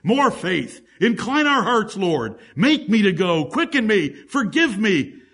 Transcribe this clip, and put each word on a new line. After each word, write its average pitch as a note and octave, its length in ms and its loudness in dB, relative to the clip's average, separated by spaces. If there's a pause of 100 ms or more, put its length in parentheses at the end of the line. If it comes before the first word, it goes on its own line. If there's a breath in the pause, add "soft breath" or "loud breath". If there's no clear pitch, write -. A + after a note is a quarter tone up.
more B3+ 280 2
faith. E3 520 -6 (180 soft breath)
Incline B3+ 460 0
our C#4 160 2
hearts, A3 340 0
Lord. D3+ 400 -2 (180 loud breath)
Make B3 360 0
me A3 120 4
to G3 100 4
go. E3+ 340 0
Quicken C#4+ 400 -2
me. F#3+ 260 2
Forgive C4 680 -2
me. F#3+ 360 0 (200 loud breath)